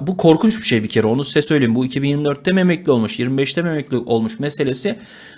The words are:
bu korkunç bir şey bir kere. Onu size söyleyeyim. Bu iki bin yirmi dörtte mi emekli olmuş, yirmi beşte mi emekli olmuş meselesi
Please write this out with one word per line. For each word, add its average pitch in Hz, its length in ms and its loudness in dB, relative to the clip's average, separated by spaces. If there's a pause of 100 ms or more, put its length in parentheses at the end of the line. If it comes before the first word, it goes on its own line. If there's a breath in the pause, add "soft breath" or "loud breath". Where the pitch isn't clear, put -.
bu 185 100 -4
korkunç 196 400 4
bir - 60 -2
şey 110 200 2
bir 107 60 -6
kere. 107 180 2
Onu 131 160 0
size - 180 0
söyleyeyim. 135 340 2
Bu 127 100 0
iki 135 160 -6
bin 139 80 0
yirmi 147 160 -2
dörtte 143 260 -2
mi 190 100 2
emekli 180 300 2
olmuş, 110 280 0
yirmi 131 180 -2
beşte 139 240 -2
mi 175 80 -4
emekli 143 280 -4
olmuş 113 420 -2
meselesi 143 600 -4 (380 loud breath)